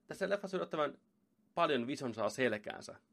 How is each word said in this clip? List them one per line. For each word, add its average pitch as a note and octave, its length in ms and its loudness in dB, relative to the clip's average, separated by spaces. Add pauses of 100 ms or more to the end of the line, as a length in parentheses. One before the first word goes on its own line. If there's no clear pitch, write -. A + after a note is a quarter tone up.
tässä F3+ 220 -4
leffassa G3 280 -2
yllättävän D#3+ 420 0 (560)
paljon C#3+ 320 4
Vision B2+ 280 -4
saa G#2+ 140 2
selkäänsä. - 680 -2 (160)